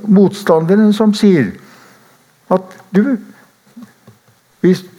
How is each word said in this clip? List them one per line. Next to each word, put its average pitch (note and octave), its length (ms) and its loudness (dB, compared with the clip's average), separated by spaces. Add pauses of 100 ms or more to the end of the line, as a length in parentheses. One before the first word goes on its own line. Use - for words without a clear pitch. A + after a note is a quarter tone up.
motstanderen G3 880 0
som G#3+ 220 0
sier F3 340 2 (1040)
at, F#3 220 -6 (180)
«Du, A#3 220 -2 (1500)
hvis, F#3 220 0 (140)